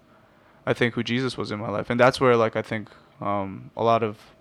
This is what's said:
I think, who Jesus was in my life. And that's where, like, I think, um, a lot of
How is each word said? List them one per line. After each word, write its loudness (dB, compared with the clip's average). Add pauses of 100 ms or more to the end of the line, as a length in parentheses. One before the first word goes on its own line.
(640)
I 0
think, 0
who -2
Jesus -2
was -8
in -6
my -8
life. -6
And 0
that's 6
where, 6
like, 0
I -2
think, -8 (320)
um, -6
a -4
lot 4
of -4 (240)